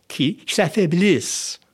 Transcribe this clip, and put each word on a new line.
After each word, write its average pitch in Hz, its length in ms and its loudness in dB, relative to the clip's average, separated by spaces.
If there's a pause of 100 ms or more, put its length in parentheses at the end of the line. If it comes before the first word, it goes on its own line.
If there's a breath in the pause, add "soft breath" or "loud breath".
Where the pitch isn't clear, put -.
qui, 147 280 -2
qui - 180 -10
s'affaiblissent. 180 1040 0 (160)